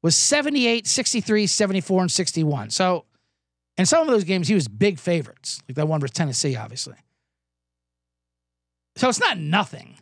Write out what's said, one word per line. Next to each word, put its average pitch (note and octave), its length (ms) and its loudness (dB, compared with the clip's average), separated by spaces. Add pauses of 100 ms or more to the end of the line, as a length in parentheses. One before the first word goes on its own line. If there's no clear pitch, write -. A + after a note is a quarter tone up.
was E3 140 2
seventy-eight, C4 720 0
sixty-three, G#3+ 600 0
seventy-four, F#3+ 540 0
and F3+ 100 0
sixty-one. D3 600 -2
So, F3+ 340 0 (720)
in F#3 100 2
some D#4+ 160 4
of D#4+ 60 2
those A3+ 160 4
games, F3 240 0
he G#3+ 80 2
was D#3 120 2
big C3+ 320 0
favorites, - 680 -4
like B2+ 80 -14
that D3+ 120 -2
one D#3 120 -2
versus C#3 160 -6
Tennessee, C#3 400 -2
obviously. A2 400 -12 (2000)
So B3+ 120 2
it's A#3+ 100 -2
not C4+ 180 0
nothing. D#3+ 640 -2